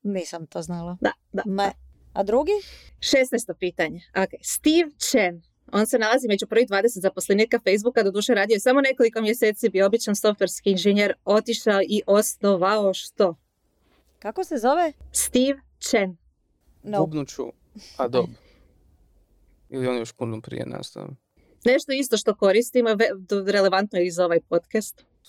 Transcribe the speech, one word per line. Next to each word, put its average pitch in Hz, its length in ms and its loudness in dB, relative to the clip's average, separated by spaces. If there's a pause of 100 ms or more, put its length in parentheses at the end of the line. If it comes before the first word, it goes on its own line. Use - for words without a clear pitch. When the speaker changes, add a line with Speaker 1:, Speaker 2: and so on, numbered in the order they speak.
Speaker 1:
Nisam 175 440 -8
to - 140 -10
znala. 175 400 -10
Speaker 2:
Da, 202 100 -2 (220)
da, 190 120 -6
Speaker 1:
Ne. 196 120 -4
Speaker 2:
da. 196 140 0 (420)
Speaker 1:
A 196 100 0
drugi? 254 280 4 (500)
Speaker 2:
Šesnaesto 254 540 0
pitanje. 175 460 -4 (140)
Ok. 190 140 0 (140)
Steve 320 460 2 (120)
Chen. 180 400 0 (260)
On 208 200 0
se 262 120 0
nalazi 233 280 0
među 202 200 -2
prvih 226 200 2
dvadeset 196 340 0
zaposlenika 202 600 0
Facebooka, 214 420 0
doduše 202 300 0
radio 208 200 2
je 208 60 2
samo 262 220 4
nekoliko 254 400 2
mjeseci, 214 480 0
bio 190 160 2
običan 208 300 0
softverski 202 560 0
inženjer, 202 420 2 (120)
otišao 214 560 0
i 202 260 0
osnovao 202 840 2
što? 180 420 -2 (840)
Speaker 1:
Kako 339 240 -8
se 330 140 -6
zove? 294 360 0 (200)
Speaker 2:
Steve 269 480 0 (200)
Chen. 190 360 -2 (680)
Speaker 1:
No. 208 160 -4
Speaker 3:
Bubnut 156 300 -4
ću - 140 -10 (540)
Adobe. 123 360 -2 (1400)
Ili 131 180 -6
on 123 100 -2
još 113 160 -8
puno 113 280 -8
prije 123 240 -10
nastao. - 440 -14 (560)
Speaker 2:
Nešto 262 260 0
isto 269 260 -2
što 208 180 -2
koristimo, 226 540 2
ve-, 220 280 2
do-, 190 260 -4
relevantno 196 560 0
je 175 60 2
i 180 60 -4
za 175 140 0
ovaj 170 160 2
podcast. - 640 -4 (240)